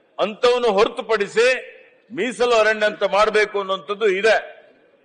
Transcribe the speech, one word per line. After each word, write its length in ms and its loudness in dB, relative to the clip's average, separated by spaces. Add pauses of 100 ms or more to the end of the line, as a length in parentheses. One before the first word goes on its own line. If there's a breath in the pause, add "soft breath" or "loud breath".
(180)
ಅಂಥವನ್ನು 520 0
ಹೊರತುಪಡಿಸಿ 760 0 (680)
ಮೀಸಲು 420 -2
ಅರಣ್ಯ 320 2
ಅಂತ 160 -4
ಮಾಡ್ಬೇಕು 560 0
ಅನ್ನುವಂಥದ್ದು 500 -4
ಇದೆ. 280 2 (680)